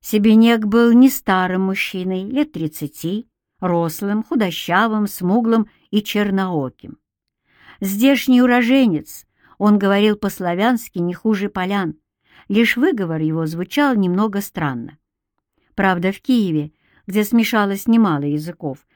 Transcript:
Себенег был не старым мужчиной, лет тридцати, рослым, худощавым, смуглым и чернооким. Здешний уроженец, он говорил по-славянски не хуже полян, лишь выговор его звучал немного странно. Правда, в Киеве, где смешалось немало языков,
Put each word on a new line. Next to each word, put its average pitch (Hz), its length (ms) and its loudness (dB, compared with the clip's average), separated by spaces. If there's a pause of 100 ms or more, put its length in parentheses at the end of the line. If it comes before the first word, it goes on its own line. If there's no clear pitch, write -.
Себенег 220 640 4
был 233 260 4
не 247 160 8
старым 185 540 -2
мужчиной, 190 600 -4
лет 277 280 -4
тридцати, 160 760 -8 (320)
рослым, 180 640 -2
худощавым, 208 840 -2
смуглым 220 640 0 (200)
и 208 120 0
чернооким. 190 960 -4 (800)
Здешний 247 640 2
уроженец, 247 840 2 (320)
он 208 220 4
говорил 202 380 2
по-славянски 196 800 -4
не 175 160 -4
хуже 202 340 -2
полян, 185 460 -4 (540)
лишь 220 280 0
выговор 202 460 -2
его 160 240 -2
звучал 185 480 -2
немного 202 480 0
странно. 135 560 -8 (760)
Правда, 185 380 0
в - 80 -12
Киеве, 175 520 0 (340)
где 208 180 -2
смешалось 208 600 0
немало 202 380 2
языков, 151 720 -8